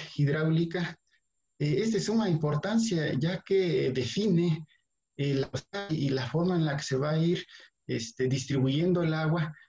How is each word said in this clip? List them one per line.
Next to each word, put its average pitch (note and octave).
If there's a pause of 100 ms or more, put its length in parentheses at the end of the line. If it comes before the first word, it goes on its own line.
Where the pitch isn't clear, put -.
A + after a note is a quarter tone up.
(160)
hidráulica, D#3+ (640)
eh, D3+
es A3
de G3
suma G#3+
importancia, D#3+
ya F3
que D#3
define, E3+ (520)
eh, C#3
la, C3+ (400)
y C#3+
la C3
forma F3
en D#3+
la C#3+
que D3
se C3
va D3
a D#3+
ir, E3+ (420)
este, B2+
distribuyendo C#3
el D#3+
agua D#3+ (160)